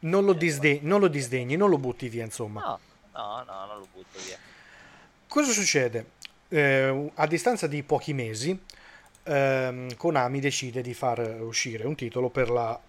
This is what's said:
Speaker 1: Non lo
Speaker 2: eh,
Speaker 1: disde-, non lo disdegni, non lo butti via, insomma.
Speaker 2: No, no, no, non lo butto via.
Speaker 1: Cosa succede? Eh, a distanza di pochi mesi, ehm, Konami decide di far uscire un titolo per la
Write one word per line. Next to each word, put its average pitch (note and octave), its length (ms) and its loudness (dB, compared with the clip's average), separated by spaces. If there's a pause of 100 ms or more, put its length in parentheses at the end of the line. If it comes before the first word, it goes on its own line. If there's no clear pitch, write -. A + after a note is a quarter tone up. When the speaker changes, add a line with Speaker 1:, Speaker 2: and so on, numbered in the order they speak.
Speaker 1:
Non F#3 240 4
lo G3 80 6
Speaker 2:
eh, F3+ 40 6
Speaker 1:
disde-, D3 460 2
non F3 180 4
lo G3+ 80 6
disdegni, C3 480 -2
non G3+ 140 6
lo D#3 80 6
butti B2+ 300 -4
via, A2+ 160 -6
insomma. G#2+ 380 -8
Speaker 2:
No, - 180 -6 (320)
no, A2 340 -8
no, G2 200 -12
non G#2 120 -12
lo F#2+ 140 -18
butto F#2 340 -20
via. F#2 100 -12 (920)
Speaker 1:
Cosa C#4+ 240 2
succede? B2+ 600 0 (360)
Eh, C#3 680 2
a D3+ 140 2
distanza E3+ 400 0
di D3 160 -4
pochi D3+ 280 0
mesi, C3 480 -4 (640)
ehm, C3 760 0
Konami C#3 440 2
decide C3 420 -2
di B2 120 -6
far A#2+ 260 -2 (220)
uscire A2+ 440 -4
un D3+ 80 -2
titolo B2 360 -2
per B2 200 0
la A#2+ 380 0